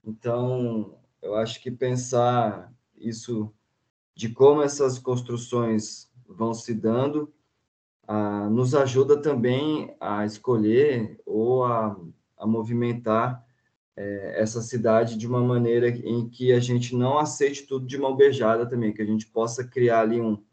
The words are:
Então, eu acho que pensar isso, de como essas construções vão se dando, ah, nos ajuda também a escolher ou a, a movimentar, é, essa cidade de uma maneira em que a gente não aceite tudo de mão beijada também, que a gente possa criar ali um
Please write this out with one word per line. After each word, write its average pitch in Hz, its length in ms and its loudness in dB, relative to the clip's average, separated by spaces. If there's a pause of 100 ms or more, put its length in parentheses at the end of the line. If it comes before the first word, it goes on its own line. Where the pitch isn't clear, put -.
Então, 120 920 -4 (240)
eu 98 140 -6
acho 110 260 -4
que 127 100 -10
pensar 123 1000 0 (240)
isso, 110 560 -8 (640)
de 117 140 -8
como 143 340 6
essas 139 380 0
construções 120 1080 -4 (200)
vão 110 260 -4
se 120 200 -8
dando, 131 580 -2 (760)
ah, 104 440 -2
nos 127 220 2
ajuda 135 480 4
também 139 800 -2
a 104 240 -4
escolher 113 1000 0
ou 120 380 0
a, 113 320 0 (400)
a 101 100 -8
movimentar, 117 1000 -2 (500)
é, 101 460 -8
essa 110 220 -2
cidade 113 560 0
de 117 80 -8
uma 123 160 0
maneira 120 460 2
em 120 380 -4
que 127 240 -2
a 123 80 6
gente 123 380 0
não 127 220 2
aceite 143 480 -2
tudo 131 200 -6
de 135 120 -8
mão 135 180 -2
beijada 117 500 4
também, 120 240 -2
que 107 120 -6
a 107 40 -2
gente 110 200 -2
possa 117 360 -4
criar 120 380 2
ali 113 180 2
um 110 240 -2 (100)